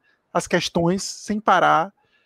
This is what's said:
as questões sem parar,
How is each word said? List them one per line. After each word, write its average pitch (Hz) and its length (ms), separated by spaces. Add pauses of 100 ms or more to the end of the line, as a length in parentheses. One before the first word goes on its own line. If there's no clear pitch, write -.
(340)
as - 140
questões 175 560
sem - 360
parar, 165 540 (320)